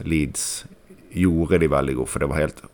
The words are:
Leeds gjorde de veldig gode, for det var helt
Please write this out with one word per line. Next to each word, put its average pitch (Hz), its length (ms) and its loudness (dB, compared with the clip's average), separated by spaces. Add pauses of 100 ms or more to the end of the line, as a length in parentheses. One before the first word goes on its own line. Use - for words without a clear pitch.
Leeds 76 400 -2 (640)
gjorde 87 460 2
de 80 80 4
veldig 69 320 0
gode, 64 160 -4
for - 80 -2
det 71 80 -2
var 78 140 0
helt - 180 -8 (100)